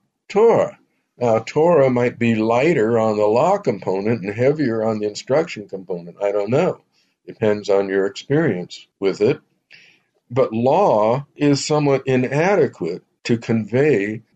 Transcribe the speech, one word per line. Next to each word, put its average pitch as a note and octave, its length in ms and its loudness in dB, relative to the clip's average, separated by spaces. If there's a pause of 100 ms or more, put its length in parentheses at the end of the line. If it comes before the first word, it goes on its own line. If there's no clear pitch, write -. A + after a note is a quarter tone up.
(280)
Torah. G3 500 2 (380)
Now, A#2 220 2
Torah D3 500 2
might B2 300 0
be A#2 160 2
lighter A#2 640 2
on A2 180 2
the G#2 100 2
law C#3+ 300 2
component G#2 640 -4
and G#2 120 -6
heavier A#2+ 500 0
on A2 140 -2
the G#2 80 -4
instruction A2+ 600 -4
component. F2+ 560 -12
I G2+ 80 0
don't G2+ 200 -2
know. D3+ 320 -2 (440)
Depends G#2 440 -2
on G2 180 2
your G2 160 0
experience G2+ 800 -4 (140)
with F#2+ 220 0
it. C#3 180 0 (920)
But A#2+ 220 0
law B2 720 2 (100)
is C#3+ 280 0
somewhat C#3+ 420 0
inadequate C3+ 960 -2 (220)
to A#2 140 0
convey A2+ 840 -2 (140)